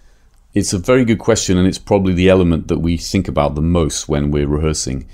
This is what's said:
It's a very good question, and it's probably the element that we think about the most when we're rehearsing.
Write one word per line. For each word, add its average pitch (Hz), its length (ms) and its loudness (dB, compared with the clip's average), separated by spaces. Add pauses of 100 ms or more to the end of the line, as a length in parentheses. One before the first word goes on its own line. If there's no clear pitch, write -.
(540)
It's 101 200 -2
a 98 60 -2
very 127 260 2
good 110 140 0
question, 101 380 0
and 92 100 4
it's 85 100 -2
probably 95 360 0
the 90 160 4
element 90 400 2
that 80 100 -2
we 85 180 -2
think - 300 -4
about 71 280 -2
the 76 60 -4
most 82 460 -2
when 73 240 -2
we're 73 160 -2
rehearsing. 73 680 -4